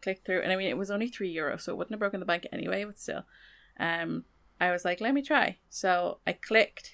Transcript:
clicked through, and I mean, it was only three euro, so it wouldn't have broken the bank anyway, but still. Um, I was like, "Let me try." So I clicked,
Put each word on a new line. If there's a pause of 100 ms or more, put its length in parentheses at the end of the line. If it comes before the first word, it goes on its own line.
clicked
through,
and
I
mean,
it
was
only
three
euro,
so
it
wouldn't
have
broken
the
bank
anyway,
but
still. (560)
Um, (360)
I
was
like,
"Let
me
try." (120)
So
I
clicked,